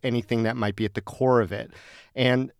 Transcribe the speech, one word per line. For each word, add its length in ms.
anything 400
that 120
might 220
be 80
at 80
the 80
core 400
of 100
it. 180
And 340